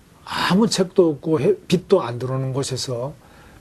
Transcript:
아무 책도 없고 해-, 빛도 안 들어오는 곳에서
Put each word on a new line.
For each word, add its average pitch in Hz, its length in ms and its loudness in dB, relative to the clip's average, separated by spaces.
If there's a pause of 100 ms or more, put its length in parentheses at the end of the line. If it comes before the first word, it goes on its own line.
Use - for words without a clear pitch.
(260)
아무 - 420 2
책도 180 420 2
없고 151 320 -2
해-, 185 140 2 (120)
빛도 180 340 2
안 120 160 -8
들어오는 131 360 -6
곳에서 131 600 -6 (480)